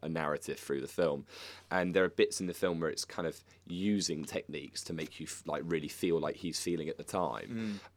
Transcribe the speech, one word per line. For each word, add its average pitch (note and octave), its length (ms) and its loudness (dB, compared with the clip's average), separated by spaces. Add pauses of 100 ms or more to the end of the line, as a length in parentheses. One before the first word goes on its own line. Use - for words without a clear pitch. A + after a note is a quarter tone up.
a D#2+ 60 -6
narrative D2+ 500 0
through C#2 220 -2
the C2+ 80 -4
film. D2 380 2 (440)
And F2+ 220 4
there F#2 120 8
are F2+ 40 6
bits - 320 4
in F#2+ 60 -2
the F2 80 -2
film F2 260 0
where D#2+ 80 2
it's - 160 -2
kind E2+ 240 -2
of - 160 -8 (220)
using F2 580 2
techniques C#2+ 600 -6
to E2+ 100 -6
make D#2 260 -6
you D#2 60 -8
f-, - 180 -10
like, D2+ 220 -2
really D#2+ 220 2
feel E2 300 4
like D2 180 0
he's E2 240 -4
feeling D#2+ 280 0
at - 80 -4
the - 80 -10
time. G2+ 760 -2 (160)